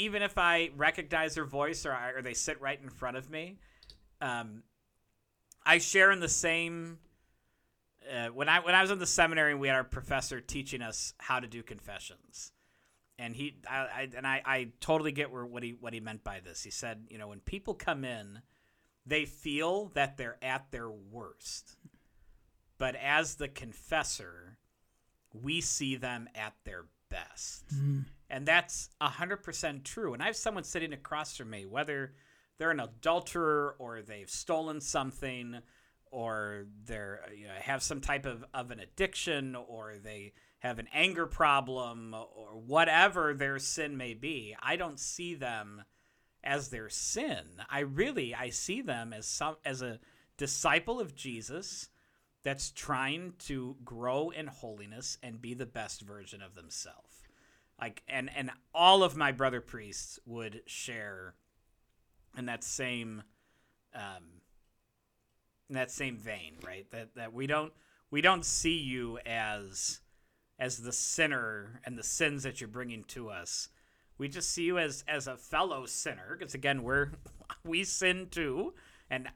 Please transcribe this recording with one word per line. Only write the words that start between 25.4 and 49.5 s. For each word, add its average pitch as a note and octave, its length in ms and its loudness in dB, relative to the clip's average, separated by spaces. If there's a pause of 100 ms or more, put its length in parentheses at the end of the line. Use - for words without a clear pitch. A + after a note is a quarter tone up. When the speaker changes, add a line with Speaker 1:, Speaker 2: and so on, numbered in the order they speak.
Speaker 1:
see C3+ 340 0
them A#2+ 380 -6
at G#2+ 180 -6 (120)
their F2+ 200 -10 (240)
best. - 560 -10 (100)
Speaker 2:
Mm. C#3 300 0 (240)
Speaker 1:
And C3+ 180 -6
that's - 440 4 (100)
a D3 80 4
hundred F3+ 300 -2
percent D3 460 -6
true. F#3+ 280 -4
And A#2+ 100 -6
I F3+ 40 0
have A3 100 -2
someone G#3 280 -2
sitting D#3+ 280 -4
across D3+ 460 -6
from A#2 100 -10
me, G#2 160 -10
whether C#3 480 -2 (460)
they're D#3+ 120 2
an D3+ 100 2
adulterer D3+ 1000 2
or A#2 240 -10
they've G#2 260 -12
stolen D#3+ 540 -2
something B2+ 720 -2 (540)
or G#2+ 560 -4 (180)
they're, G#2 380 -8 (120)
you G#2 120 -16
know, F#2+ 140 -12
have C3+ 220 0
some C#3+ 200 -2
type C#3 240 0
of, A#2+ 260 -6
of B2 180 -6
an A2 100 -12
addiction C#3+ 760 0
or A2+ 460 -10
they G#2 320 -12 (260)
have A#2+ 180 -2
an A2 140 -8
anger E3+ 340 4
problem B2+ 880 2
or A2 520 -14
whatever D#3+ 680 8
their C#3 240 0
sin D3 380 -2
may B2 180 -6
be, A2+ 480 -6
I C#3+ 140 2
don't E3 220 -4
see F3 360 -6
them G#2+ 500 -6 (580)
as C#3 280 -2
their A2 180 -8
sin. G3 560 -2 (260)
I C#3 100 0
really, D3 540 0
I B2 160 -4
see G#3 300 -4
them A#2 320 -4
as G#2+ 140 -10
some, D#3 300 -2 (100)